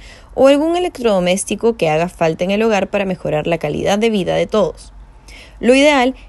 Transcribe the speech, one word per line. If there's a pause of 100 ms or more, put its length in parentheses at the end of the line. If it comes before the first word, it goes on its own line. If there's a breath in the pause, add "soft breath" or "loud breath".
(340 loud breath)
o
algún
electrodoméstico
que
haga
falta
en
el
hogar
para
mejorar
la
calidad
de
vida
de
todos. (680 loud breath)
Lo
ideal (140)